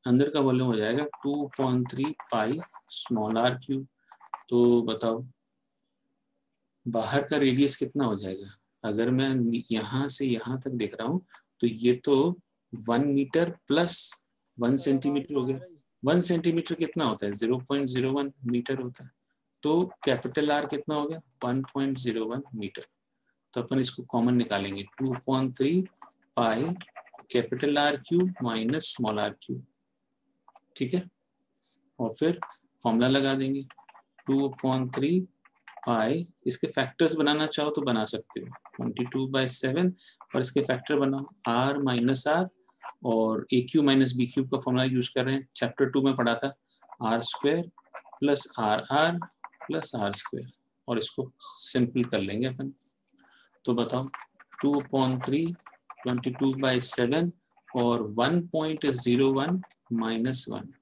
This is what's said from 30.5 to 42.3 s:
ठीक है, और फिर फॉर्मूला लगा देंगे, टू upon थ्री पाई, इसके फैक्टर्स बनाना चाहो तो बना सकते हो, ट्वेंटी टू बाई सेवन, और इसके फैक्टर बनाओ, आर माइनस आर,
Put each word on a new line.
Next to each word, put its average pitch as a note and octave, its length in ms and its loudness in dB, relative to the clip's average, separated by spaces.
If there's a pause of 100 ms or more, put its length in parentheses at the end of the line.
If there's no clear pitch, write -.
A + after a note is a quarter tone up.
ठीक C3 180 -4
है, F3+ 160 -2 (880)
और B2 140 -2
फिर F3 260 0 (440)
फॉर्मूला A#2+ 240 4
लगा C3+ 260 2
देंगे, C3+ 320 -4 (640)
टू C3+ 200 2
upon C3 480 0
थ्री D3+ 240 2 (680)
पाई, A#2+ 400 0 (180)
इसके - 220 -2
फैक्टर्स D#3 480 2
बनाना D3+ 300 2
चाहो D3+ 240 0
तो D3+ 120 -2
बना A#2 240 2
सकते - 340 -8
हो, - 80 -12 (280)
ट्वेंटी A#2+ 300 -4
टू C3 220 -4
बाई C3 200 0
सेवन, D#3 460 2 (420)
और B2+ 60 2
इसके B2+ 200 0
फैक्टर C3+ 380 0
बनाओ, C3+ 260 0 (220)
आर C3 300 2
माइनस C3 500 2
आर, F3 220 2 (560)